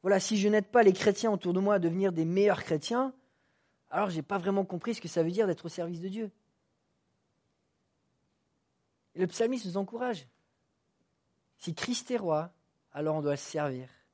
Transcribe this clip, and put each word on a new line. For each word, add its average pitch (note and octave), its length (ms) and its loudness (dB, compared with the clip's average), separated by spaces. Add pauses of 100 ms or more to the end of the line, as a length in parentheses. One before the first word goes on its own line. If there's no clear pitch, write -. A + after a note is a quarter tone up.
Voilà, F#3+ 180 4
si G#3+ 180 0
je G3+ 120 2
n'aide G#3 180 2
pas A#3+ 160 6
les G3 100 10
chrétiens G#3+ 380 2
autour F3+ 220 -2
de F#3 60 2
moi G3+ 160 4
à G3 40 4
devenir F3+ 320 0
des E3 140 0
meilleurs F#3+ 380 2
chrétiens, A#3+ 500 -2 (760)
alors F#3+ 200 0
j'ai D#3+ 120 -4
pas G3 160 -4
vraiment G3 280 0
compris G3 300 -4
ce - 60 -14
que F3 60 -12
ça E3 160 0
veut E3 80 2
dire G3+ 160 2
d'être - 180 -4
au E3+ 40 -6
service E3+ 300 -6
de F#3+ 100 -8
Dieu. G#3 220 -8 (2750)
Et - 60 -14
le F#3 80 0
psalmiste A3+ 380 -2
nous F3+ 120 -4
encourage. G3+ 500 -6 (1300)
Si - 160 -8
Christ - 380 -6
est B3 60 -2
roi, E3+ 340 -2 (400)
alors D#3 240 -2
on D#3 60 -2
doit D3 100 -2
le C#3+ 60 -2
servir. C3+ 500 -6 (260)